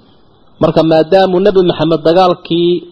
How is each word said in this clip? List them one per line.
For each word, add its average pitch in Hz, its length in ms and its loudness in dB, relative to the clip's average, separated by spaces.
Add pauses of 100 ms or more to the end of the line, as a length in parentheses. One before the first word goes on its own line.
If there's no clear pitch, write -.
(600)
Marka 160 220 0
maadaamuu 175 560 0
Nabi 190 240 2
Maxamed 165 400 -2
dagaalkii 175 680 0 (200)